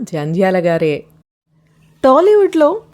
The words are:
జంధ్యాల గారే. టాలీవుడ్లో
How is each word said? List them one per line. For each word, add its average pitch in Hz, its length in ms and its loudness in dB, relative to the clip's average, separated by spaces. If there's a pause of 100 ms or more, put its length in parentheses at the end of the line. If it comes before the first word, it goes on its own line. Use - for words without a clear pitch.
జంధ్యాల 170 540 -4
గారే. 165 480 -2 (1000)
టాలీవుడ్లో 349 760 2 (140)